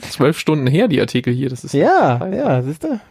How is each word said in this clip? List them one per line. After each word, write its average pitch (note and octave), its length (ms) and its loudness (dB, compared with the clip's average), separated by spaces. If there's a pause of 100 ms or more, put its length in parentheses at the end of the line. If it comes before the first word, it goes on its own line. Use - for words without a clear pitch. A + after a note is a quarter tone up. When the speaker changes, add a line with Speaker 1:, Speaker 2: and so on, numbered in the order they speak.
Speaker 1:
zwölf C#3+ 300 0
Stunden D3+ 260 0
her, E3 220 2
die C3+ 140 2
Artikel B2 320 -2
hier, C3 160 -2
das B2+ 160 -10
ist - 80 -8
Speaker 2:
Ja, E3+ 480 4
Speaker 1:
heiß. F#3 120 -6
Speaker 2:
ja, G3 300 0
siehst D3+ 220 -8
du? C#4 260 -4